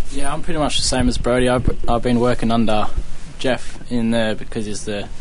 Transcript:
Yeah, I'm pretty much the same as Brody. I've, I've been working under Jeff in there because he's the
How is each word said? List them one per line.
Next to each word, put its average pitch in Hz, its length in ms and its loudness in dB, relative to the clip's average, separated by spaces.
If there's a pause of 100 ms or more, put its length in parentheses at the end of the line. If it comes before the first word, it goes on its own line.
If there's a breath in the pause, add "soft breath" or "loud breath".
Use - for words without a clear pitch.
(100)
Yeah, 139 220 4
I'm 156 100 -2
pretty 165 160 2
much 143 200 0
the - 40 0
same 127 260 2
as 117 100 0
Brody. 123 300 2
I've, - 400 2
I've 117 140 2
been 123 160 0
working 120 320 0
under 107 360 2 (520)
Jeff - 400 -2 (140)
in 113 180 0
there 113 240 0
because - 320 -6
he's 104 200 -6
the 101 220 -8 (120)